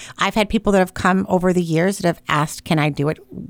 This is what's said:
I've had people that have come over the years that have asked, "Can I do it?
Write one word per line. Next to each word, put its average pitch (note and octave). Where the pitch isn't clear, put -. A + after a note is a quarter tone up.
I've F#3+
had G#3
people G#3
that G3
have F#3
come F#3+
over F#3
the F3
years E3+
that -
have E3+
asked, D3+
"Can D#3+
I D3+
do C#3+
it? D#3+